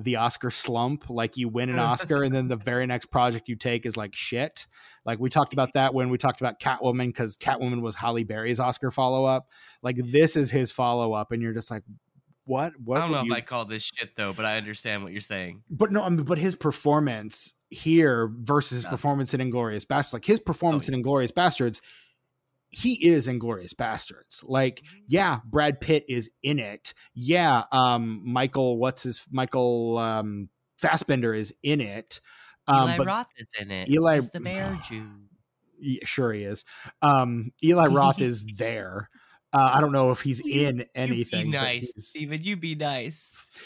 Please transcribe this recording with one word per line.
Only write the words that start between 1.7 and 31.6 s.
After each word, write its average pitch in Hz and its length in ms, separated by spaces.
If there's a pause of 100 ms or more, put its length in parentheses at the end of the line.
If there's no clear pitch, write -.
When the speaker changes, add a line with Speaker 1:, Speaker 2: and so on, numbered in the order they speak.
Speaker 1:
an 127 80
Speaker 2:
<laughs> 120 400
Speaker 1:
Oscar, 143 60
and 131 100
then 131 140
the 123 80
very 123 300
next 123 200
project 123 420
you 117 80
take 120 300
is, 113 100
like, 107 180
shit? - 520 (400)
Like, 113 140
we 127 100
talked 147 240
about 131 200
that 135 200
when 127 160
we 123 80
talked 131 220
about 120 200
Catwoman, 123 540
'cause 113 220
Catwoman 123 440
was 113 140
Halle 117 300
Berry's 110 360
Oscar 127 300
follow-up. 131 580 (340)
Like, 123 140
this 143 400
is 139 140
his 131 200
follow-up, 117 640
and 117 80
you're 113 140
just 113 160
like, 110 140 (600)
"What? 139 360
What 123 180
Speaker 2:
I - 40
don't 170 80
Speaker 1:
would 156 60
Speaker 2:
know 139 60
if 117 60
Speaker 1:
you" 120 60
Speaker 2:
I 120 60
call 120 240
this 110 220
shit, - 300
though, 101 180
but 110 100
I 110 140
understand 104 460
what 90 80
you're 104 100
saying. 92 480
Speaker 1:
But 196 220
no, 208 100
I 185 80
mean, 160 140
but 165 140
his 180 180
performance 143 1000 (160)
here 143 580
versus 123 480
his 120 80
Speaker 2:
Yeah. 87 60
Speaker 1:
performance 139 420
in 131 80
Inglourious 117 460
Basterds, 139 260
like, 117 140
his 220 140
performance 160 480
Speaker 2:
Oh, 135 40
yeah. 131 60
Speaker 1:
in 120 60
Inglourious 131 280
Basterds, 135 480 (920)
he 247 240 (120)
is 147 220
Inglourious 113 460
Basterds. - 680
Like, 131 380
Speaker 2:
Mm-hmm. - 180 (100)
Speaker 1:
yeah, 160 360
Brad 147 360
Pitt 151 280
is 120 220 (120)
in 143 160
it. 107 340 (220)
Yeah, 135 560
um, 120 540
Michael, 127 540
what's 127 260
his, 123 260
Michael, 123 680
um, 107 500 (280)
Fassbender 139 580
is 107 280